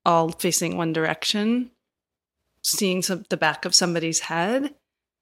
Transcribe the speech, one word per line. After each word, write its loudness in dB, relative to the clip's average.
all 4
facing -2
one -2
direction, -2
seeing 0
some, -4
the 0
back 0
of 0
somebody's 2
head, -2